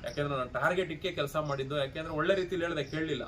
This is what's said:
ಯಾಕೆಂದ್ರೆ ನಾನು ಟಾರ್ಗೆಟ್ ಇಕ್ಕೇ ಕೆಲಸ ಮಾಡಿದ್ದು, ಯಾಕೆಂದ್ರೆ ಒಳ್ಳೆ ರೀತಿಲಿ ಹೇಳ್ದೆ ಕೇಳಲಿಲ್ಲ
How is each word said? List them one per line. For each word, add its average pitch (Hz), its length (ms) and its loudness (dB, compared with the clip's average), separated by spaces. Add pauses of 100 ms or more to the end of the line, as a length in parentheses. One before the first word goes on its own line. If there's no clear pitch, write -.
ಯಾಕೆಂದ್ರೆ 143 340 -2
ನಾನು 123 160 -2
ಟಾರ್ಗೆಟ್ 160 380 2
ಇಕ್ಕೇ 160 200 -2
ಕೆಲಸ 143 240 -2
ಮಾಡಿದ್ದು, 143 420 0
ಯಾಕೆಂದ್ರೆ 160 360 -2
ಒಳ್ಳೆ 165 220 4
ರೀತಿಲಿ 175 300 0
ಹೇಳ್ದೆ 156 180 0
ಕೇಳಲಿಲ್ಲ 151 440 -2